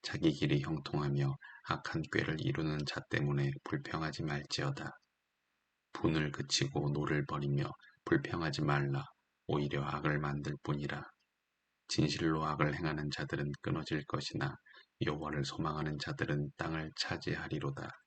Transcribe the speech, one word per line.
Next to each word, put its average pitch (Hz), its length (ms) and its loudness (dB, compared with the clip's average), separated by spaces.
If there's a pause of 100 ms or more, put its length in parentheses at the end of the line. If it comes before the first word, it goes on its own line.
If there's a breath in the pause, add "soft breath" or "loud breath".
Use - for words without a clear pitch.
자기 78 300 4
길이 71 280 4
형통하며 71 720 2 (340 loud breath)
악한 80 340 -2 (100)
꾀를 78 300 2
이루는 76 420 2
자 - 240 -4
때문에 71 420 2 (140)
불평하지 78 600 -2
말지어다. 73 680 -2 (1000)
분을 78 360 2
그치고 71 600 0
노를 73 340 2
버리며 71 480 0 (320 loud breath)
불평하지 80 560 2
말라. 71 460 2 (400)
오히려 71 360 0
악을 73 360 0
만들 71 440 -2
뿐이라. 73 400 -2 (880)
진실로 78 560 4
악을 76 300 4
행하는 76 360 0
자들은 71 420 -2 (100)
끊어질 80 420 0
것이나 71 500 -2 (460 loud breath)
여호와를 73 460 -2
소망하는 76 520 -2
자들은 73 600 0
땅을 80 380 -2
차지하리로다. 73 960 -4 (160)